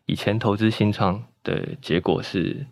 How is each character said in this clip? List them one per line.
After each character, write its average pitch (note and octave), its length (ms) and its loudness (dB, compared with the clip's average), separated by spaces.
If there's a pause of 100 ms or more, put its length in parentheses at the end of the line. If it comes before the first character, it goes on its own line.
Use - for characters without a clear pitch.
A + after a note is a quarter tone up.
以 - 100 0
前 G#2 220 0
投 A2 180 2
资 A2 140 4
新 G#2 220 2
创 G2+ 320 0 (200)
的 - 180 -4 (200)
结 E2 180 0
果 - 220 0
是， - 500 -4